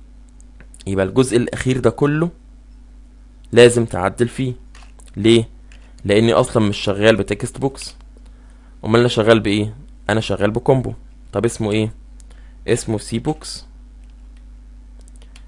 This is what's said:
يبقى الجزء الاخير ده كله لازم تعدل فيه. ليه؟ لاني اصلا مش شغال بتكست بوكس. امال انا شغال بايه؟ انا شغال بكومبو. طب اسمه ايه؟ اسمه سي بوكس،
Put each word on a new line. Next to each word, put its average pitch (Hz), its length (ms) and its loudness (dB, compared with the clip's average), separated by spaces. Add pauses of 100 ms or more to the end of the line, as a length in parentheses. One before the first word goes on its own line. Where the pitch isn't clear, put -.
(880)
يبقى 95 180 -2
الجزء 113 320 0
الاخير 127 420 -2
ده 117 100 2
كله 151 400 0 (1200)
لازم 117 340 6
تعدل 98 420 -2
فيه. 127 260 -6 (640)
ليه؟ 113 320 4 (560)
لاني 110 280 4
اصلا 113 300 2
مش 101 140 -2
شغال 107 380 2
بتكست 104 440 -6
بوكس. - 360 -8 (920)
امال 110 140 4
انا 120 100 4
شغال 113 300 4
بايه؟ 104 360 -2 (340)
انا 107 120 0
شغال 101 300 -2
بكومبو. 117 420 0 (400)
طب 101 120 -2
اسمه 110 260 -4
ايه؟ 110 220 -2 (760)
اسمه 113 300 -2
سي 113 220 -8
بوكس، - 460 -10 (1800)